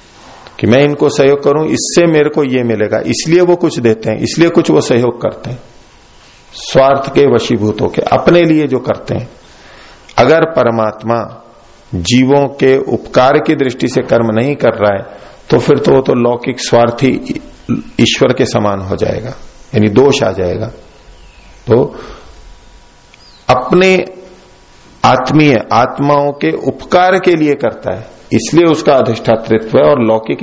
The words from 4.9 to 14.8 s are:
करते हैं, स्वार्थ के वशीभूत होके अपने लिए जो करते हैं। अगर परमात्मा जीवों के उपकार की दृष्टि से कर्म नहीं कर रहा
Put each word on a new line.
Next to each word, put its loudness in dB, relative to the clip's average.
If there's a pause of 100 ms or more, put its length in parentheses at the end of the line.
करते -8
हैं, -12 (920)
स्वार्थ 0
के 4
वशीभूत -2
होके -2
अपने 0
लिए 0
जो -2
करते -6
हैं। -8 (880)
अगर 4
परमात्मा -2 (500)
जीवों 2
के 2
उपकार 0
की 0
दृष्टि -2
से -2
कर्म 0
नहीं -2
कर 0
रहा 0